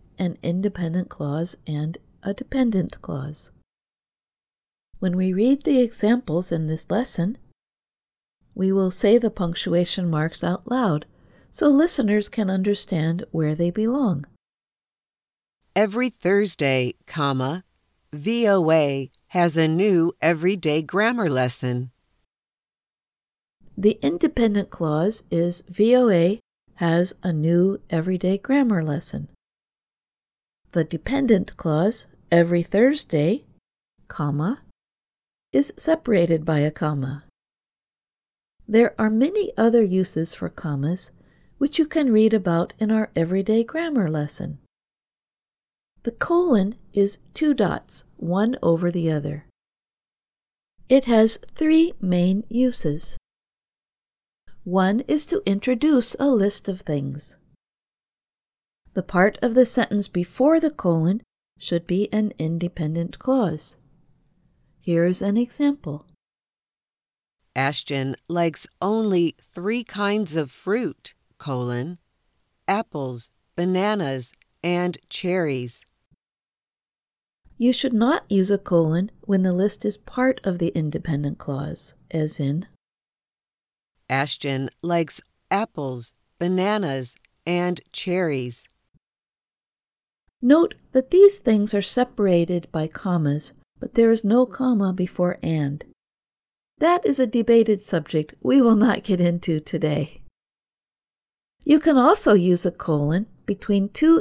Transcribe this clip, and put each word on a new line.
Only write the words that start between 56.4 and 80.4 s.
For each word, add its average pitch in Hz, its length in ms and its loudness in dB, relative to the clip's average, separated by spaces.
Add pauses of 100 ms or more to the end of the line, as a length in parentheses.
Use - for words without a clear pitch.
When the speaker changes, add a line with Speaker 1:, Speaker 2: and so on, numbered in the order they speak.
Speaker 1:
of 185 140 -6
things. 143 560 -6 (1600)
The 185 80 -2
part 190 400 2
of 233 100 0
the 247 140 6
sentence 208 420 -2
before 262 500 2
the 311 120 0
colon 170 500 0 (380)
should 170 280 -6
be 190 280 -2
an 214 240 0
independent 165 800 -4
clause. 220 580 -2 (1040)
Here's 175 400 0
an 202 160 0
example. 240 680 -4 (1500)
Speaker 2:
Ashton 135 600 -4 (100)
likes 170 400 -2 (160)
only 196 540 0 (180)
three 220 300 -4
kinds 202 500 -4
of 151 160 -4
fruit, - 640 -6 (240)
colon, 127 600 -6 (680)
apples, 143 640 -6 (240)
bananas, 185 800 -2 (320)
and 175 340 -2 (100)
cherries. 151 800 -4 (1700)
Speaker 1:
You 247 160 2
should 247 200 -2
not 240 360 0
use 196 220 2
a 202 80 0
colon 170 640 0
when 190 240 0
the 185 80 0
list 196 320 -2
is 208 120 -2
part - 460 -2